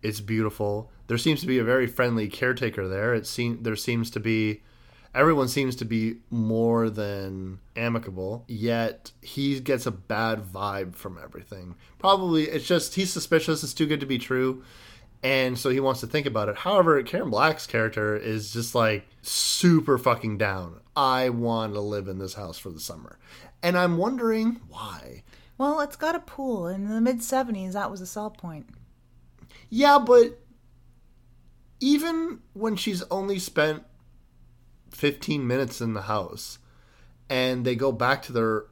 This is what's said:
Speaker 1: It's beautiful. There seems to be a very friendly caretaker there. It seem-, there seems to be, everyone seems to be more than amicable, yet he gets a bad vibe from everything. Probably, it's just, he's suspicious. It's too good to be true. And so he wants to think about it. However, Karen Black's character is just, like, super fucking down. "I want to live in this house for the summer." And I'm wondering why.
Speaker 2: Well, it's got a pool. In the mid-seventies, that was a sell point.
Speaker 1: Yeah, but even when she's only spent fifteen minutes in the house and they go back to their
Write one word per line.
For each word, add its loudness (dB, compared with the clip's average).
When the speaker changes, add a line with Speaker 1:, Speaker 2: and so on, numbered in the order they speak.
Speaker 1:
It's -4
beautiful. -2
There 0
seems 2
to -6
be 2
a 2
very 2
friendly 0
caretaker -2
there. 0
It -2
seem-, -4
there -2
seems -2
to -6
be, 0
everyone 4
seems -2
to -6
be 0
more 2
than -6
amicable, -4
yet -2
he -2
gets 0
a -2
bad -4
vibe -6
from -14
everything. -16
Probably, 4
it's -4
just, 0
he's -2
suspicious. 0
It's -8
too 0
good 0
to -8
be -2
true. -2
And 0
so 0
he 2
wants 0
to -8
think -2
about -2
it. -4
However, 6
Karen -4
Black's 2
character 0
is -4
just, -6
like, 2
super 4
fucking 0
down. -2
"I 4
want -2
to -4
live -4
in -8
this -8
house -10
for -14
the -14
summer." -14
And 0
I'm 2
wondering 0
why. -14
Speaker 2:
Well, 0
it's -4
got -2
a -4
pool. -6
In -6
the -2
mid-seventies, 0
that -4
was -12
a -14
sell -8
point. -14
Speaker 1:
Yeah, 8
but 8
even 2
when -2
she's -2
only -2
spent 0
fifteen -2
minutes -2
in -2
the -6
house -6
and 0
they 0
go 0
back 0
to -16
their 0